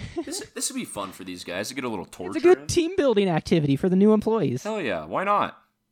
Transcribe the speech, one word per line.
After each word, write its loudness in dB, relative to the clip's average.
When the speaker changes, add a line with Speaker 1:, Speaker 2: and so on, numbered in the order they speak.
Speaker 1:
<laughs> -8
Speaker 2:
This, -10
this -4
would -8
be -6
fun -8
for -14
these -10
guys -4
to -10
get -6
a -2
little -6
torture -8
Speaker 1:
It's 0
a 8
good 6
Speaker 2:
in. -18
Speaker 1:
team 0
building 2
activity 2
for 0
the 2
new 8
employees. 0
Speaker 2:
Hell -6
yeah, -2
why -4
not? 0